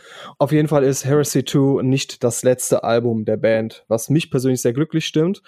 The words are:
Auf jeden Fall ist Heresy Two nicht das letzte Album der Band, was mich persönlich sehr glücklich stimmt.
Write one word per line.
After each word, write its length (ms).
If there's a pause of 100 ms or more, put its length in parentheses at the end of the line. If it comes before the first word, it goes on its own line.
(380)
Auf 140
jeden 160
Fall 160
ist 220
Heresy 380
Two 380
nicht 420
das 200
letzte 400
Album 400
der 140
Band, 500
was 220
mich 200
persönlich 320
sehr 120
glücklich 320
stimmt. 420